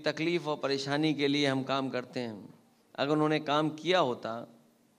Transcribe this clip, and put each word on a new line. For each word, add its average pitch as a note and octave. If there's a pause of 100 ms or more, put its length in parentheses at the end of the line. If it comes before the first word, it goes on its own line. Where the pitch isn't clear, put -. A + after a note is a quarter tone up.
तकलीफ D#3+
और D3+
परेशानी C#3
के C#3
लिए C#3+
हम C3+
काम C3+
करते B2
हैं, A2 (420)
अगर C#3
उन्होंने D3+
काम D3+
किया F3
होता A#2 (600)